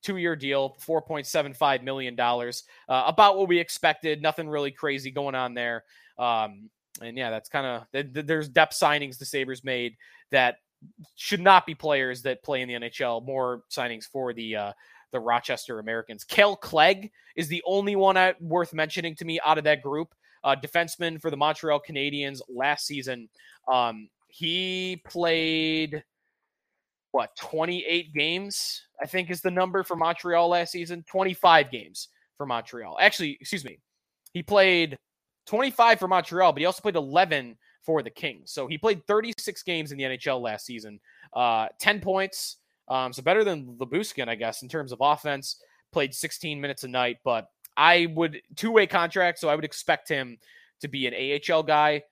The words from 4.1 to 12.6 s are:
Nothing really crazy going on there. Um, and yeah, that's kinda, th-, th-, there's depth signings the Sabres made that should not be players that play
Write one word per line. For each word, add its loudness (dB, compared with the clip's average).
Nothing -2
really -2
crazy -6
going -6
on -4
there. -6
Um, -2
and -12
yeah, -4
that's -8
kinda, -6
th-, -6
th-, -8
there's -2
depth 4
signings 0
the -14
Sabres -4
made -4
that 4
should -4
not 10
be -8
players -2
that -4
play -2